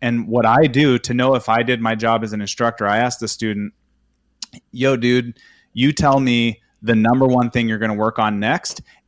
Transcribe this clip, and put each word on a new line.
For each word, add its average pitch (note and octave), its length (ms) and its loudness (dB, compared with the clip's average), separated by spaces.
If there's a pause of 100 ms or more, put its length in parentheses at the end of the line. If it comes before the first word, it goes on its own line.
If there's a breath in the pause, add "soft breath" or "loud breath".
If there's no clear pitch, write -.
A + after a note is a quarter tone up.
and A#2 280 -2
what A2+ 180 2
I C#3 220 4
do B2+ 320 2
to - 140 -6
know B2+ 200 2
if A#2+ 140 -2
I A#2 160 2
did A#2+ 160 -2
my A2+ 160 -2
job A2+ 260 0
as G#2+ 100 -8
an G#2+ 80 -6
instructor, A2 460 -4
I G#2 120 2
ask B2 200 -2
the A2+ 80 -6
student, G#2 460 -6 (960)
"Yo, C3 260 0
dude, B2 420 0 (340 soft breath)
you C3+ 200 0
tell C#3 280 2
me A#2+ 400 0 (220)
the A2+ 120 0
number A#2+ 320 4
one B2 240 2
thing A#2 180 -2
you're A2 100 -2
gonna G#2+ 160 -2
work G#2+ 240 -2
on G#2+ 200 0
next, A#2+ 440 -4 (260 soft breath)